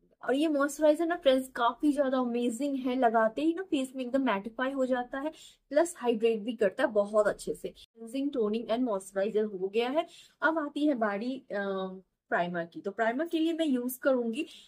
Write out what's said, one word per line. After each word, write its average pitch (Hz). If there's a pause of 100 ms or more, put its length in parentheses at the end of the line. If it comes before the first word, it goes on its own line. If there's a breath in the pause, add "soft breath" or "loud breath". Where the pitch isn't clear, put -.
(240)
और 247
ये 302
moisturizer 302
ना 330
friends 262
काफी 247
ज्यादा 262
amazing 240
है, 254
लगाते 226
ही 330
ना 359
face 262
में 262
एकदम 247
mattify 233
हो 269
जाता 247
है, 294 (400 loud breath)
प्लस 320
hydrate 226
भी 226
करता 226
है 277
बहुत 208
अच्छे -
से। -
Cleansing, 254
toning 220
and 247
moisturizer 196
हो 190
गया 233
है। 330 (340 loud breath)
अब 320
आती 294
है 294
बारी, 226
अ, 190 (280)
primer 175
की। 165
तो 202
primer 233
के 330
लिए 330
मैं 320
यूज 254
करूंगी 254 (220 loud breath)